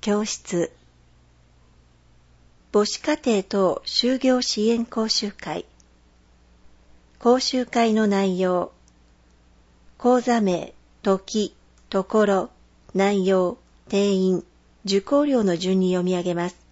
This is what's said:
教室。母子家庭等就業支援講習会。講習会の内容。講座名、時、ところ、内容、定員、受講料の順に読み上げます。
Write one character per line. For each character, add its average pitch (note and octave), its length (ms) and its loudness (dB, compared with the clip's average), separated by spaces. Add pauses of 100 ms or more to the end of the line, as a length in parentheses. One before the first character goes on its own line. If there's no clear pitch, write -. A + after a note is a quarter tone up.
教 G#3 240 -2
室。 - 460 -6 (2000)
母 G#3 160 2
子 - 160 -10
家 D4+ 140 -2
庭 G#3+ 260 0
等 F#3+ 420 -2
就 B3+ 340 -2
業 B3+ 220 2
支 A3 280 -2
援 A#3 180 0
講 A3 220 -4
習 G#3 240 -4
会。 - 340 -10 (1500)
講 B3 220 4
習 B3+ 260 -2
会 A#3 260 0
の G#3+ 140 2
内 G3 320 0
容。 F3+ 320 0 (1300)
講 B3 220 4
座 A#3+ 200 0
名、 F#3 340 -2 (280)
時、 G3 540 -2 (320)
と F#3+ 160 -2
こ G#3+ 200 2
ろ、 G3+ 260 0 (440)
内 G3 320 0
容、 F#3 320 2 (300)
定 G3+ 240 0
員、 F#3 320 0 (400)
受 G3 160 0
講 C#4+ 240 0
料 C4 180 0
の F#3 140 2
順 F#3 240 0
に F#3 100 2
読 F3+ 140 0
み F3+ 120 0
上 F3 60 -4
げ F3 120 -2
ま F3 160 -4
す。 - 60 -20 (160)